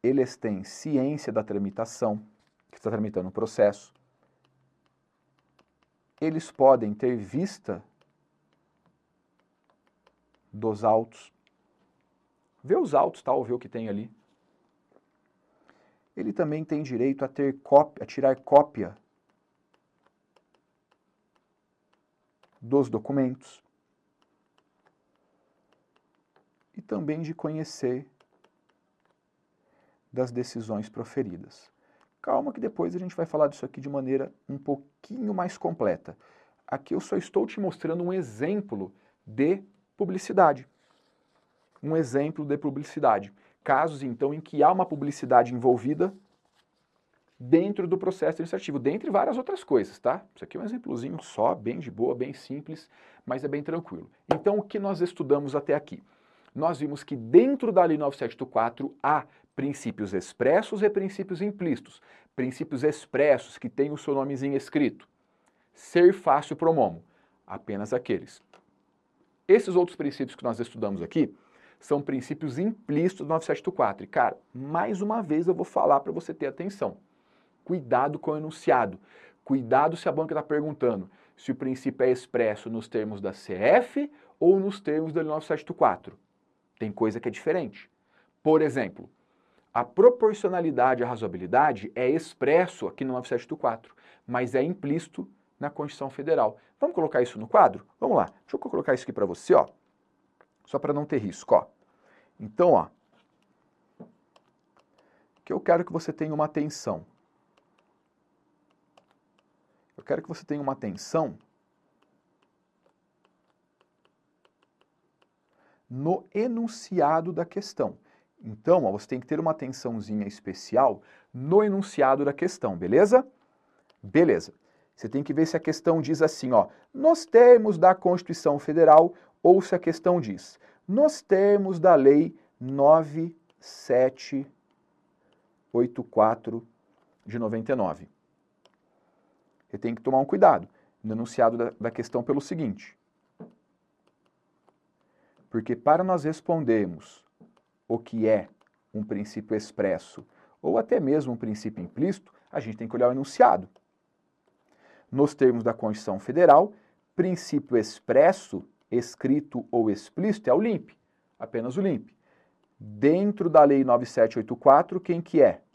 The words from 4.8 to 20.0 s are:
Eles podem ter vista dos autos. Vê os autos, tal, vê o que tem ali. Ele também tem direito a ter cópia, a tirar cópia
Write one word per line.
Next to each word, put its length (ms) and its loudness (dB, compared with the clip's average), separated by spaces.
Eles 320 -4
podem 420 4
ter 220 -2
vista 680 -8
dos 320 -4
autos. 480 0
Vê 120 0
os 200 -2
autos, 260 0
tal, 220 -2
vê 100 -6
o 60 -4
que 100 -18
tem 200 -10
ali. 220 -8
Ele 160 -6
também 320 -4
tem 160 -4
direito 420 -2
a 40 -4
ter 340 -4
cópia, 420 4
a 40 -12
tirar 300 0
cópia 600 2